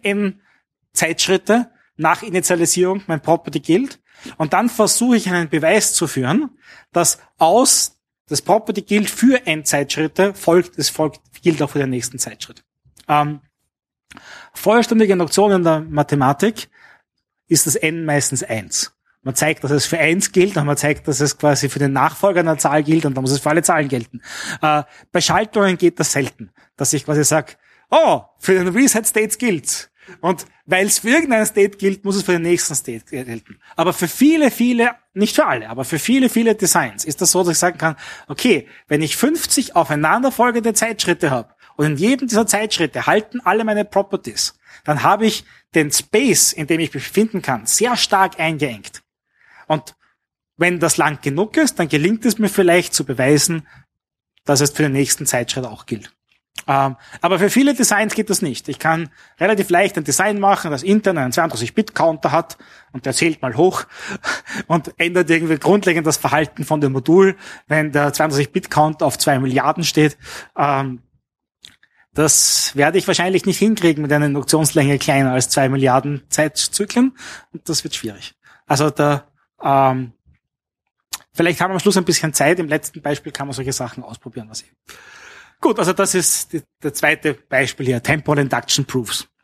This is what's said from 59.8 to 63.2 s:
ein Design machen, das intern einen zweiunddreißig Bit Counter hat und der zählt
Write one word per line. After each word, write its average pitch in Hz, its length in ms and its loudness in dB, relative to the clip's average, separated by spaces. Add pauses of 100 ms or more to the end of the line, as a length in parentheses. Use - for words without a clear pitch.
ein 160 80 -4
Design 190 340 0
machen, 196 320 0
das 139 120 -6
intern 196 340 2
einen 127 160 -4
zweiunddreißig 123 420 -4
Bit 214 200 -2
Counter 160 360 0
hat 160 280 -2 (340)
und 123 140 -12
der 135 80 -4
zählt 160 260 -2